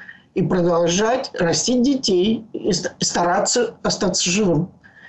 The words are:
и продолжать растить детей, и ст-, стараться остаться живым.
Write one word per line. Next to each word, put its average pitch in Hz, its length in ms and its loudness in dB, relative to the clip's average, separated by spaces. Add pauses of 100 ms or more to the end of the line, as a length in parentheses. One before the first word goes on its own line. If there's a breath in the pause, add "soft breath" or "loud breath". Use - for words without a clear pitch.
(340 loud breath)
и 190 80 0
продолжать 180 920 0
растить 180 480 0
детей, 226 720 2
и - 200 -2
ст-, - 280 -4
стараться 196 800 0
остаться 185 460 -2
живым. 180 420 0 (380 loud breath)